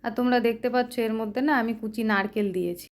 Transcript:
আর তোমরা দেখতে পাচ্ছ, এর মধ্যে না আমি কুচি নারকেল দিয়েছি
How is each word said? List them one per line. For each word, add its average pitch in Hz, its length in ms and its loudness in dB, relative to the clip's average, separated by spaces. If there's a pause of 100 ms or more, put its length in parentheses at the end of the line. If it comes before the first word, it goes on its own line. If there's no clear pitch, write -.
আর 240 140 -4
তোমরা 247 220 2
দেখতে 233 300 0
পাচ্ছ, 247 300 0
এর 220 140 0
মধ্যে 220 280 -4
না 302 200 4
আমি 226 120 0
কুচি 220 300 -6
নারকেল 202 480 2
দিয়েছি 175 440 -4